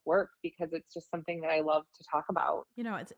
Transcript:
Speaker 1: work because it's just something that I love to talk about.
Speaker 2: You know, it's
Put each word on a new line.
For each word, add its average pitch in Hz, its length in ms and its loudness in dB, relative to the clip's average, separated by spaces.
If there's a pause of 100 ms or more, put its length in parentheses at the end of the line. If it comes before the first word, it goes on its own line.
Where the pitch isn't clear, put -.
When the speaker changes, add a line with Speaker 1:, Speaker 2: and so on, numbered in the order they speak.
Speaker 1:
work 180 240 4 (140)
because 165 300 -4
it's 165 200 -8
just - 180 -12
something 170 300 -4
that 160 100 -2
I 156 100 4
love 156 240 4 (120)
to - 160 -20
talk 151 160 2
about. - 360 0 (120)
Speaker 2:
You 240 80 -6
know, 220 120 -4
it's 175 220 -8